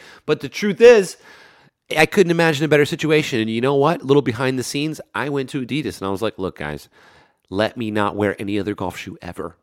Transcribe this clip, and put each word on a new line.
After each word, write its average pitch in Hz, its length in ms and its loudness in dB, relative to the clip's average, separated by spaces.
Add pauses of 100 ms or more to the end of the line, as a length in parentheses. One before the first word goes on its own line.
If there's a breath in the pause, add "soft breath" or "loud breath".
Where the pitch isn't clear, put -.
(280 loud breath)
But 151 140 -2
the 139 80 -10
truth 208 300 -4
is, 226 380 6 (800 loud breath)
I 156 80 6
couldn't 170 260 2
imagine 160 320 2
a 156 40 0
better 147 180 4
situation. 151 540 0
And 110 100 0
you 113 120 -2
know 139 120 2
what? 143 280 2
A - 40 -12
little 139 160 6
behind 127 380 -2
the 120 40 -4
scenes, 147 380 -6 (140)
I 123 140 -4
went 139 220 -4
to 131 140 -6
Adidas 120 340 -6
and 95 80 -4
I 98 40 -2
was 95 100 -4
like, 110 160 -4
"Look, 90 220 -6
guys, 73 300 -8 (600 soft breath)
let 101 280 -2
me 113 120 -6
not 104 260 -2
wear 101 240 -2
any 101 200 -4
other 98 160 -4
golf 90 220 -8
shoe 92 240 -14
ever." 85 400 -12